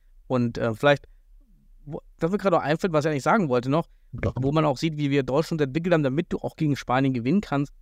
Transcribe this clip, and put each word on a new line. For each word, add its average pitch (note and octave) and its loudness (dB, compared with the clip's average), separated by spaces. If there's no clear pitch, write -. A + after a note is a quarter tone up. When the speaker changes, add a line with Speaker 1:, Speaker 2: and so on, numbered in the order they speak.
Speaker 1:
Und, A#2+ 0
äh, A#2 -2
vielleicht, C#3+ 2
wo, D3 -12
das E3 0
mir G3+ 0
gerade F#3+ 2
noch C#3+ 2
einfällt, D#3+ 0
was D3+ 2
ich D#3+ 0
eigentlich C#3+ -2
sagen F3+ 2
wollte B2 0
noch, D#3 0
Speaker 2:
Doch. - -4
Speaker 1:
wo C3+ 0
man D#3 2
auch C#3 0
sieht, D#3 -4
wie D3 -2
wir C#3 2
Deutschland D3+ -2
entwickelt D#3 0
haben, D#3+ 4
damit C#3 -2
du - -4
auch - -6
gegen D3 0
Spanien C3+ 0
gewinnen C3 0
kannst C#3+ -4